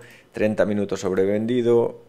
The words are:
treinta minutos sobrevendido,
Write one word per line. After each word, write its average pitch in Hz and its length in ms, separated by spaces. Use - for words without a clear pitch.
treinta 104 320
minutos 101 340
sobrevendido, 113 1080